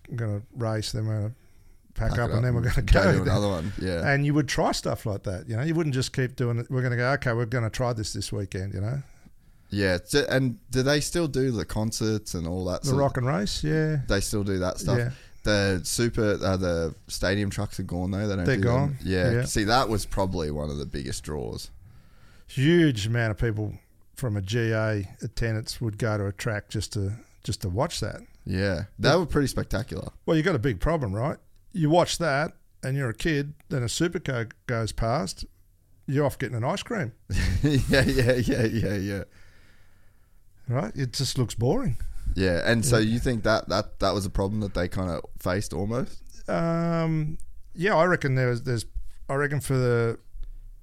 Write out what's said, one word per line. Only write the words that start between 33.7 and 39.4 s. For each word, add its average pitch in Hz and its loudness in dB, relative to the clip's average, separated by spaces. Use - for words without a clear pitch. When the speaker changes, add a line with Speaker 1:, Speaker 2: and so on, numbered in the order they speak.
Speaker 1:
then 135 -2
a 120 -2
supercar 139 -2
goes 113 -2
past, 139 -2
you're 143 2
off - 0
getting 117 -4
an 113 -2
ice 175 -2
cream. 185 -4
Speaker 2:
<laughs> - 0
Yeah, 139 6
yeah, 131 4
yeah, 123 2
yeah, 151 0
yeah. 98 -4